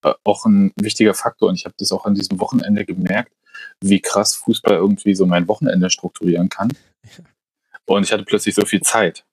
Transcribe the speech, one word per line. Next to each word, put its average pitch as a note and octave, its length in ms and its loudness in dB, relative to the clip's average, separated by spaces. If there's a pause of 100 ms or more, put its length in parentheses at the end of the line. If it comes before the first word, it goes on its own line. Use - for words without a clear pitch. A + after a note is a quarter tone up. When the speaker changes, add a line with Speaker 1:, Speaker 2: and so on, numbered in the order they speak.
Speaker 1:
äh, - 100 2 (100)
auch G#2 220 -2
ein G2 300 4
wichtiger G#2+ 380 2
Faktor. - 360 -2
Und F#2 60 0
ich - 100 -10
habe - 120 -14
das - 140 -4
auch F#2+ 140 -4
an G#2 100 2
diesem G2 240 -4
Wochenende G#2 460 -2
gemerkt, F2+ 460 -4 (500)
wie G2 200 2
krass - 340 -2
Fußball - 400 0
irgendwie G2 400 2
so F#2+ 100 2
mein F2 220 2
Wochenende F#2 420 0
strukturieren F2+ 600 -2
kann. G2 200 -4 (340)
Speaker 2:
Ja. - 200 -20 (640)
Speaker 1:
Und G2+ 160 2
ich - 80 -2
hatte G#2 120 -2
plötzlich G2+ 320 -2
so - 100 2
viel F#3 160 0
Zeit. - 520 -2